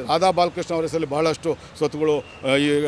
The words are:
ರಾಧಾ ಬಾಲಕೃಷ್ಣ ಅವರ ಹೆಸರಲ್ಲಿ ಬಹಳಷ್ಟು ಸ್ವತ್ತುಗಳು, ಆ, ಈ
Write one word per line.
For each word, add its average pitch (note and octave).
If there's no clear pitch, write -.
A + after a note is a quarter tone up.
ರಾಧಾ E3+
ಬಾಲಕೃಷ್ಣ F3
ಅವರ E3
ಹೆಸರಲ್ಲಿ D#3+
ಬಹಳಷ್ಟು D#3
ಸ್ವತ್ತುಗಳು, D3+
ಆ, -
ಈ -